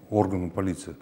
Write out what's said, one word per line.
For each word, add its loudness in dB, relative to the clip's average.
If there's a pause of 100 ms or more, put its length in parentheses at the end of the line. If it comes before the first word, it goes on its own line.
органа 2
полиции -4